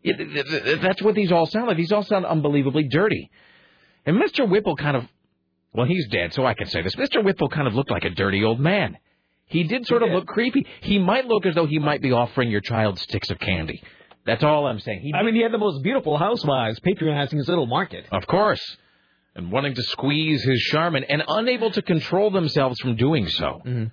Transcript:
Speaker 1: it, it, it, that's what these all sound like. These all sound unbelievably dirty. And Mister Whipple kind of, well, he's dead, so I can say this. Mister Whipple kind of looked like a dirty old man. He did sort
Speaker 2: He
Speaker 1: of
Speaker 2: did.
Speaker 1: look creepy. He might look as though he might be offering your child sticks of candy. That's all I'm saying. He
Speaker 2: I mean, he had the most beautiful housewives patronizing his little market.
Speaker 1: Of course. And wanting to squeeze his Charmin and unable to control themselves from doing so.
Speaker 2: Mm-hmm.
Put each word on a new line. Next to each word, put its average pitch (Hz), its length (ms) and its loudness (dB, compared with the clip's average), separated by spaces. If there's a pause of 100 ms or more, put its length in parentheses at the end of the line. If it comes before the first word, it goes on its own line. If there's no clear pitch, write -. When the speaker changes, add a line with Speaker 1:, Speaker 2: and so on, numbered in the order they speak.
Speaker 1:
it, - 180 -4
it, 151 260 -6 (220)
it, 156 140 0
that's 185 200 0
what 208 120 2
these 190 180 2
all 170 140 4
sound 226 200 -4
like. 202 100 0
These 170 160 0
all 208 120 0
sound 196 220 0
unbelievably 143 600 0
dirty. 147 420 0 (720)
And 156 140 2
Mister 302 260 2
Whipple 196 320 2
kind 143 200 -2
of, 117 80 -2 (680)
well, 120 140 0
he's 160 220 0
dead, 87 240 -2
so 131 140 0
I 117 80 2
can - 140 -6
say 85 140 -4
this. 92 140 -4
Mister 254 260 -2
Whipple 185 260 2
kind 147 180 -2
of 104 80 -2
looked 135 160 0
like - 140 -2
a - 60 -2
dirty 98 340 0
old 113 160 2
man. 160 380 0 (480)
He 170 180 0
did 233 220 -4
sort 233 160 2
Speaker 2:
He 226 60 2
Speaker 1:
of 175 40 0
Speaker 2:
did. 180 60 2
Speaker 1:
look - 100 -4
creepy. 240 380 0 (140)
He 202 180 2
might 220 280 2
look 214 200 0
as 170 80 2
though 165 120 2
he 151 120 0
might 147 240 0
be 131 100 2
offering 120 380 2
your 104 100 2
child 107 380 0
sticks - 320 -6
of - 80 -4
candy. 80 440 -4 (420)
That's 120 180 0
all 151 240 4
I'm 110 140 -4
saying. 101 220 -8
He 147 120 -6
Speaker 2:
I 185 80 0
mean, 226 120 2
he 226 80 4
had 226 100 0
the 233 60 0
most 180 240 0
beautiful 165 360 0
housewives 143 640 0
patronizing 151 580 0
his 139 100 -2
little 170 180 0
market. 131 440 -4
Speaker 1:
Of 95 160 -2
course. 185 340 2 (760)
And 90 160 -8
wanting 135 220 0
to 123 80 -6
squeeze 147 600 0
his 127 180 2 (100)
Charmin 151 340 2
and 147 240 0
unable 226 440 0
to 208 100 -2
control 190 480 2
themselves 143 500 0
from 123 160 0
doing 127 320 2
so. 73 360 -4
Speaker 2:
Mm-hmm. 120 280 -4